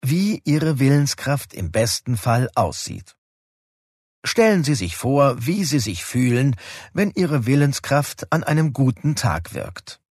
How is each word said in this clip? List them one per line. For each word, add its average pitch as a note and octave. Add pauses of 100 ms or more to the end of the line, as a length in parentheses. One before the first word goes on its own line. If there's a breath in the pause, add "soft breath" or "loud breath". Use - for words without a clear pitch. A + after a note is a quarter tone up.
wie F#3
Ihre D3+
Willenskraft C#3
im E2+
besten A2
Fall B2
aussieht. - (1080)
Stellen G#3+
Sie D3
sich F2+
vor, C3+
wie F#3+
Sie D3
sich G2+
fühlen, B2+ (340 loud breath)
wenn G3+
Ihre D3
Willenskraft C#3+
an D#3+
einem D#3
guten C#3
Tag E2
wirkt. - (120)